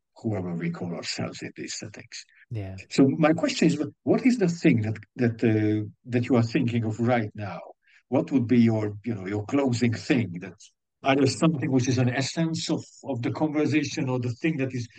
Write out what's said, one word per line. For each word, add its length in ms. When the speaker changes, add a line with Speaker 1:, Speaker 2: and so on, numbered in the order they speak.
Speaker 1:
whoever 380
we 160
call 240
ourselves 480
in 140
these 220
settings. 460
Speaker 2:
Yeah. 260
Speaker 1:
So 180
my 240
question 360
is, 140
what 200
is 140
the 100
thing 340
that, 160
that, 260
uh, 460
that 220
you 80
are 60
thinking 420
of 160
right 340
now? 260
What 220
would 160
be 140
your, 440
you 100
know, 120
your 200
closing 480
thing, 460
that 140
either 220
something 460
which 160
is 100
an 120
essence 600
of, 140
of 180
the 100
conversation 760
or 120
the 140
thing 240
that 160
is 120